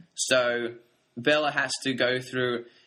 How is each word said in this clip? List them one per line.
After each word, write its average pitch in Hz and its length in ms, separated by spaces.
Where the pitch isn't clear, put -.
So 120 540
Bella 147 340
has 139 200
to 139 100
go 127 240
through, 123 460